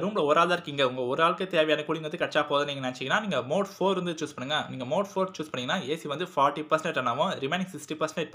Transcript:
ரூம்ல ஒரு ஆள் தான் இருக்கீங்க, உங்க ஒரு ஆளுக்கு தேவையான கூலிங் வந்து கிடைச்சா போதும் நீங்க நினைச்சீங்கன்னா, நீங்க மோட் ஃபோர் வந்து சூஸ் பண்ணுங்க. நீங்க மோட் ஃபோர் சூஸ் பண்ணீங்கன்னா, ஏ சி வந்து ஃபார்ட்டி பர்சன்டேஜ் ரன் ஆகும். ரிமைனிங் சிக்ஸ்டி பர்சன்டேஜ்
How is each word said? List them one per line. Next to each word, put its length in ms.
ரூம்ல 280
ஒரு 100
ஆள் 100
தான் 80
இருக்கீங்க, 320
உங்க 120
ஒரு 140
ஆளுக்கு 180
தேவையான 320
கூலிங் 220
வந்து 140
கிடைச்சா 280
போதும் 200
நீங்க 160
நினைச்சீங்கன்னா, 380
நீங்க 140
மோட் 220
ஃபோர் 260
வந்து 220
சூஸ் 140
பண்ணுங்க. 220
நீங்க 200
மோட் 200
ஃபோர் 260
சூஸ் 140
பண்ணீங்கன்னா, 260
ஏ 120
சி 120
வந்து 200
ஃபார்ட்டி 380
பர்சன்டேஜ் 280
ரன் 120
ஆகும். 200
ரிமைனிங் 300
சிக்ஸ்டி 280
பர்சன்டேஜ் 320